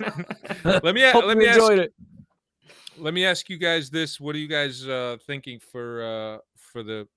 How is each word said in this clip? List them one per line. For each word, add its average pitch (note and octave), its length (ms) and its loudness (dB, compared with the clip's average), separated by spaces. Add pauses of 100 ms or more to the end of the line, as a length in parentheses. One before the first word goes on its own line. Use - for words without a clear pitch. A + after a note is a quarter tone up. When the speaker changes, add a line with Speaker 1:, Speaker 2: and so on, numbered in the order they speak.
(640)
Speaker 1:
let F3 300 2
me B3 100 4
a-, C4 100 8
Speaker 2:
Hope A#3 120 6
Speaker 1:
let A3 120 2
Speaker 2:
you G#3+ 60 6
Speaker 1:
me G#3+ 40 6
ask A#3 120 6
Speaker 2:
enjoyed G#3+ 200 6
it. E3 140 -2 (1040)
Speaker 1:
let D#3+ 160 -6
me F3+ 120 0
ask F3+ 240 0
you F3+ 80 -12
guys E3 320 -2
this. D#3 300 -4
What D3 160 -8
are D3+ 40 -6
you D3+ 80 -8
guys, C#3 400 -4
uh, B2 380 -6
thinking C3 340 -12
for, A#2+ 440 -12
uh, A2 340 -8 (200)
for - 260 -14
the, G#2+ 340 -10